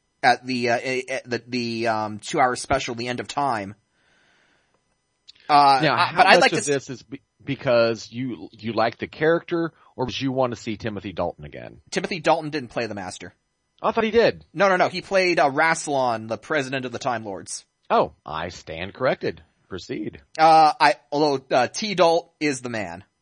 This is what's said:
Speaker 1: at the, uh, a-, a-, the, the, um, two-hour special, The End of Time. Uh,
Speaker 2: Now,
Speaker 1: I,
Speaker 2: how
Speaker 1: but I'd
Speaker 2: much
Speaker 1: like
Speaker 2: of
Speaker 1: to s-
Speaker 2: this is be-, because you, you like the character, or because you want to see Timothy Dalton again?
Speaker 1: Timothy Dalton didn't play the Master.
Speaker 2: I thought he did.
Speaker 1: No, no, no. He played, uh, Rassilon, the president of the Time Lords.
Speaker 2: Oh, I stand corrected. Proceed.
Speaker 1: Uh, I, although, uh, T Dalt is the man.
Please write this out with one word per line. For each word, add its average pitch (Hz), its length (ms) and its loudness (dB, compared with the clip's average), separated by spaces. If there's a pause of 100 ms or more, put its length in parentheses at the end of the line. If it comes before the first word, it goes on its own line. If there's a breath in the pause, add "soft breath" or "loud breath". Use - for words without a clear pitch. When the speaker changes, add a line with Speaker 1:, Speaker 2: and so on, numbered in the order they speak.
(220)
Speaker 1:
at 123 220 4
the, 123 260 -2
uh, 120 120 2
a-, 131 260 -4
a-, 127 180 -6
the, 120 200 -6
the, 117 420 -4
um, 107 300 -4
two-hour 127 380 0
special, 131 380 -4
The 117 140 -10
End 123 120 -6
of 104 80 -8
Time. 113 460 -4 (1700)
Uh, 143 340 8
Speaker 2:
Now, 143 120 4
Speaker 1:
I, 123 120 2
Speaker 2:
how 165 100 -4
Speaker 1:
but 185 100 8
I'd 202 80 10
Speaker 2:
much 269 80 8
Speaker 1:
like 254 100 4
Speaker 2:
of 160 60 0
Speaker 1:
to - 40 -2
s- - 40 -6
Speaker 2:
this 139 240 -4
is 120 120 -14
be-, - 180 -16 (240)
because 117 640 0
you, 117 420 -8
you 110 200 -8
like 113 260 -2
the 107 80 -8
character, 165 640 -2 (240 soft breath)
or 127 100 -4
because - 140 -6
you 135 120 -4
want 127 220 0
to - 60 -14
see 110 160 -8
Timothy 101 360 -10
Dalton 80 320 -6
again? 60 360 -18 (100)
Speaker 1:
Timothy 185 300 -6
Dalton 156 300 0
didn't 139 200 -8
play 120 160 -4
the 107 80 -8
Master. 90 400 -12 (480)
Speaker 2:
I 202 100 0
thought 220 120 0
he 220 60 -2
did. 170 420 2
Speaker 1:
No, 190 160 2
no, 185 80 2
no. 170 120 2
He 175 140 -8
played, 180 360 0
uh, 151 120 4
Rassilon, 135 800 0
the 113 100 -4
president 135 460 -4
of 123 80 -8
the 110 60 -8
Time 117 260 -4
Lords. 95 400 -12 (260)
Speaker 2:
Oh, 185 220 2 (120)
I 80 240 -8
stand 85 460 -12
corrected. 131 480 -4 (260)
Proceed. 127 520 -10 (180)
Speaker 1:
Uh, 160 400 8
I, 151 160 6 (160)
although, 143 400 0
uh, 127 160 2
T 208 280 -6
Dalt 170 460 2
is 143 200 -2
the 123 80 -10
man. 95 360 -8 (180)